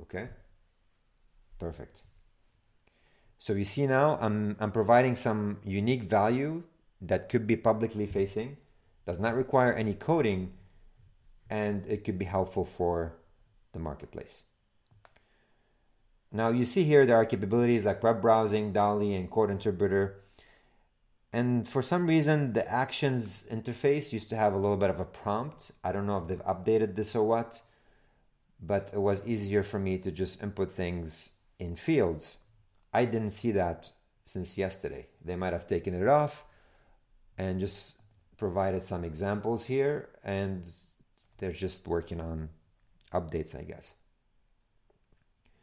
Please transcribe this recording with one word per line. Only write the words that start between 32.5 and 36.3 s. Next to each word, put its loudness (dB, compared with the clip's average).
I 4
didn't -2
see -2
that 0
since -8
yesterday. -6
They -6
might -2
have -6
taken -2
it 2
off 2